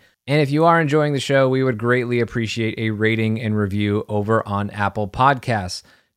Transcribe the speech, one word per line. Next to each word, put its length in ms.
And 140
if 100
you 160
are 140
enjoying 320
the 60
show, 300
we 160
would 140
greatly 420
appreciate 580
a 120
rating 500
and 160
review 500
over 400
on 240
Apple 380
Podcasts. 760